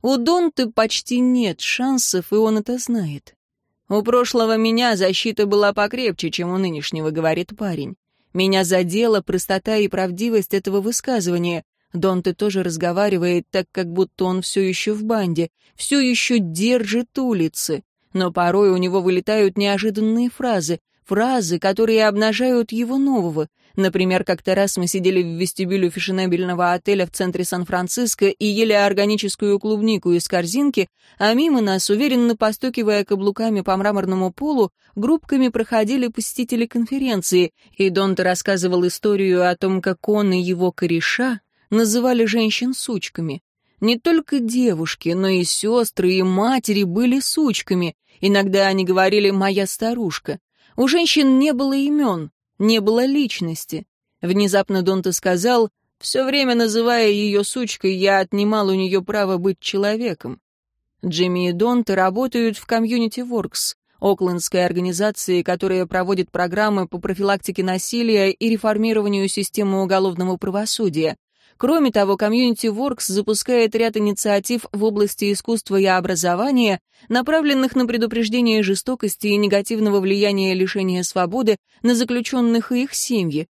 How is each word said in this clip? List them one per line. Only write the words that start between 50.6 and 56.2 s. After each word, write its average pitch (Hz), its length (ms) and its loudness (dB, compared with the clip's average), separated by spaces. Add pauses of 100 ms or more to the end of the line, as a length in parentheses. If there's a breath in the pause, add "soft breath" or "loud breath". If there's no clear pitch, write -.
У 254 140 2
женщин 294 500 4
не 294 140 4
было 269 200 -2
имён, 277 580 0 (260)
не 220 240 4
было 226 240 2
личности. 226 800 -4 (360)
Внезапно 196 600 2
Донте 185 320 0
сказал: 214 560 2 (280)
"Всё - 280 -2